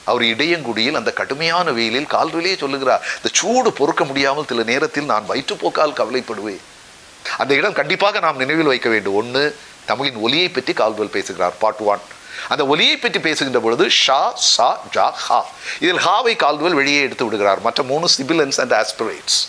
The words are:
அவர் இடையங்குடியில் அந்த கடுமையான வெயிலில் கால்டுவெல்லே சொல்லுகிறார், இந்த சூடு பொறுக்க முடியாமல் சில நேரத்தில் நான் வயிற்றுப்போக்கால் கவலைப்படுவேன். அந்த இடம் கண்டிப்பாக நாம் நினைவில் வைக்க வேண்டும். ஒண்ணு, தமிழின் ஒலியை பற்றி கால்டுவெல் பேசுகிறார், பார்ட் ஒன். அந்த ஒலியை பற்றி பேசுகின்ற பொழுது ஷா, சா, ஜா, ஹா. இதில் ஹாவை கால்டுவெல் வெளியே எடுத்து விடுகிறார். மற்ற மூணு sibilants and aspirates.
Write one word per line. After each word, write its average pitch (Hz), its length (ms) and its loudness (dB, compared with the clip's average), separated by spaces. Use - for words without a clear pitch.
அவர் 120 180 0
இடையங்குடியில் 120 720 0
அந்த 117 160 0
கடுமையான 165 600 -2
வெயிலில் 117 400 -2
கால்டுவெல்லே 170 460 0
சொல்லுகிறார், 135 480 0
இந்த - 160 -4
சூடு 226 420 2
பொறுக்க 151 300 0
முடியாமல் 139 440 0
சில 117 160 0
நேரத்தில் 143 420 0
நான் 107 240 0
வயிற்றுப்போக்கால் 151 640 -2
கவலைப்படுவேன். 131 680 -4
அந்த 143 160 0
இடம் 165 200 2
கண்டிப்பாக 185 460 0
நாம் 160 180 0
நினைவில் 151 280 2
வைக்க 123 240 2
வேண்டும். 104 340 2
ஒண்ணு, 135 300 -2
தமிழின் 127 300 -2
ஒலியை 135 340 0
பற்றி 156 240 -2
கால்டுவெல் 107 440 0
பேசுகிறார், 90 420 -2
பார்ட் 107 200 0
ஒன். 101 200 2
அந்த 139 180 0
ஒலியை 202 320 2
பற்றி 208 220 -2
பேசுகின்ற 139 400 0
பொழுது 117 300 2
ஷா, 160 460 2
சா, - 460 2
ஜா, 110 180 2
ஹா. - 340 0
இதில் 165 200 2
ஹாவை 226 360 2
கால்டுவெல் 151 380 2
வெளியே 143 280 2
எடுத்து 127 240 -2
விடுகிறார். 101 360 2
மற்ற 117 220 0
மூணு 147 240 0
sibilants 143 400 0
and 127 160 0
aspirates. 110 640 -2